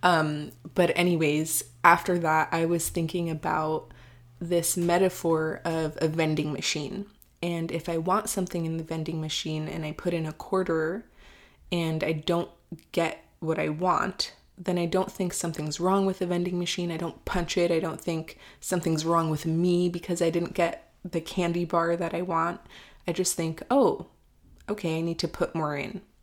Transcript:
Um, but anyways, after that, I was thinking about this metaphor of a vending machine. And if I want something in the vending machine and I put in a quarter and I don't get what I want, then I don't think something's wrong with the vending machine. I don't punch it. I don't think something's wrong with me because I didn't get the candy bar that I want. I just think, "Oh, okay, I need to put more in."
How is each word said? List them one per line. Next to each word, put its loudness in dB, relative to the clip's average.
Um, 2
but 4
anyways, 2
after 6
that, 2
I 2
was 0
thinking -2
about -2
this 0
metaphor 2
of -2
a 2
vending 0
machine. -4
And -2
if -4
I 0
want 0
something -2
in -2
the -4
vending -4
machine -4
and -6
I -6
put -2
in -2
a -6
quarter -2
and 0
I 0
don't 0
get 0
what -2
I 0
want, 0
then -2
I 2
don't 0
think -2
something's -4
wrong 4
with 0
the -2
vending 0
machine. -2
I -4
don't -6
punch -2
it. 4
I 4
don't -4
think -4
something's 0
wrong 4
with -2
me 2
because -2
I 4
didn't -2
get -2
the -4
candy 0
bar 2
that -4
I -2
want. -2
I -2
just 0
think, -2
"Oh, 4
okay, -2
I -2
need -2
to -2
put -2
more 0
in." -6